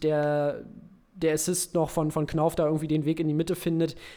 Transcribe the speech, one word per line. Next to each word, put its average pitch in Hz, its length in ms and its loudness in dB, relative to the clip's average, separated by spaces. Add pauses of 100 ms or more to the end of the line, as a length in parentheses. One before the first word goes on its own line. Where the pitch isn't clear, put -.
der, 147 640 0 (500)
der 160 200 0
Assist 170 420 -2
noch 160 140 2
von, 156 220 0
von 151 160 -2
Knauf 156 280 0
da 165 100 2
irgendwie 156 220 0
den 151 160 2
Weg 160 160 0
in 160 80 0
die 151 60 0
Mitte 165 220 0
findet, 165 400 0 (220)